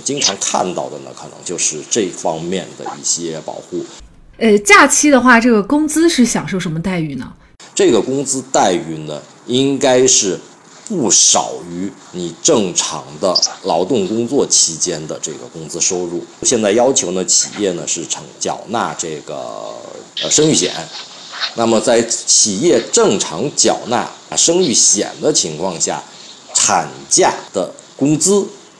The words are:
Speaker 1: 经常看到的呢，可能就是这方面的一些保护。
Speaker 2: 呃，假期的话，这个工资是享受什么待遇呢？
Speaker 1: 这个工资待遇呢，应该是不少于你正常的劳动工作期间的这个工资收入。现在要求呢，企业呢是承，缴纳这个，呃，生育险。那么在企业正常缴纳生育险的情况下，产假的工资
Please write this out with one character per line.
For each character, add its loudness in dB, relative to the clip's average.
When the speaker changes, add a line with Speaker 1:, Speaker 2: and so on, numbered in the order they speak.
Speaker 1:
经 -4
常 -2
看 -2
到 -6
的 -12
呢， -16
可 -18
能 -20
就 -8
是 -4
这 0
方 -4
面 -4
的 -12
一 -8
些 -4
保 -10
护。 -10
Speaker 2:
呃， 4
假 6
期 4
的 6
话， 8
这 4
个 6
工 2
资 4
是 4
享 0
受 -4
什 -4
么 -4
待 -2
遇 -4
呢？ -10
Speaker 1:
这 4
个 4
工 -2
资 -4
待 4
遇 -4
呢， -8
应 2
该 6
是 2
不 0
少 2
于 -6
你 -6
正 2
常 -4
的 2
劳 0
动 0
工 -2
作 2
期 0
间 -4
的 -8
这 -8
个 -14
工 -12
资 -8
收 -2
入。 -4
现 0
在 2
要 4
求 0
呢， -2
企 0
业 0
呢 -6
是 -6
承， -8
缴 -6
纳 -4
这 -6
个， -10
呃， -2
生 4
育 4
险。 0
那 0
么 4
在 4
企 0
业 4
正 4
常 -4
缴 2
纳 -2
生 2
育 2
险 2
的 2
情 -2
况 -4
下， -2
产 2
假 4
的 -4
工 2
资 2